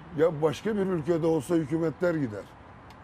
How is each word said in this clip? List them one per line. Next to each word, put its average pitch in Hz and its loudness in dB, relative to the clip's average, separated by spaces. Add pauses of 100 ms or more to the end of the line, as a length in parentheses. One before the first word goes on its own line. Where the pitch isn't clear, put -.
(180)
ya 156 2
başka 160 0
bir 190 0
ülkede 170 0
olsa 160 2
hükümetler 165 0
gider. 113 -4 (580)